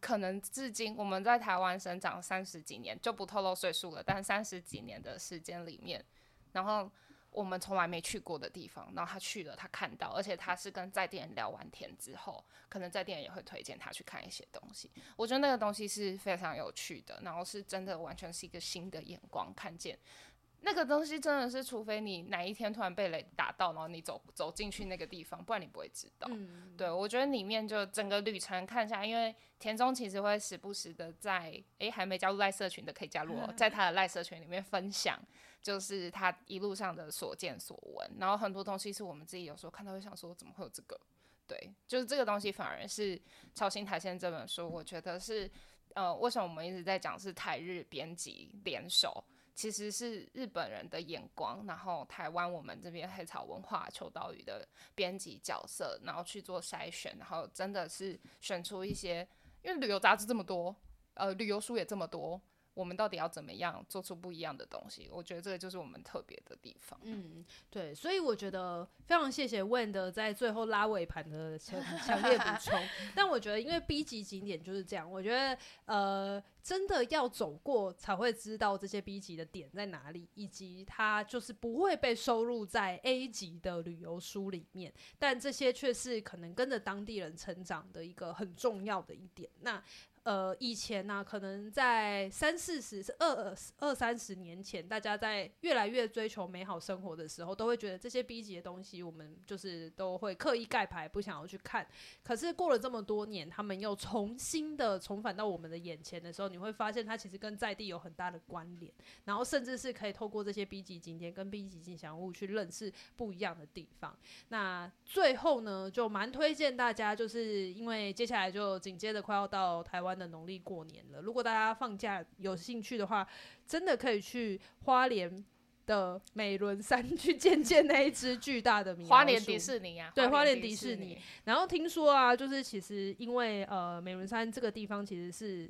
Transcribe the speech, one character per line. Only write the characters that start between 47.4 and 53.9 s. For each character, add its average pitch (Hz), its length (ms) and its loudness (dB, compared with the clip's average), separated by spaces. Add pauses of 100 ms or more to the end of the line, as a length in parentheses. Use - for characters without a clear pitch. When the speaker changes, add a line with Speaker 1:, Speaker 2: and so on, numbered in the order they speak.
Speaker 1:
日 175 320 -6
编 160 240 -8
辑 - 400 -10 (100)
联 113 240 -4
手， - 340 4 (320)
其 214 160 -4
实 208 220 -4
是 226 400 -6
日 262 140 -6
本 165 240 -4
人 107 180 -8
的 160 100 -6
眼 156 360 -8
光， 190 320 -4
然 170 100 -6
后 165 320 -4
台 160 220 -8
湾 175 200 0
我 170 120 -6
们 - 180 -12
这 175 100 -12
边 165 200 -8
黑 190 140 -10
潮 - 200 -8
文 - 160 -8
化 196 320 -6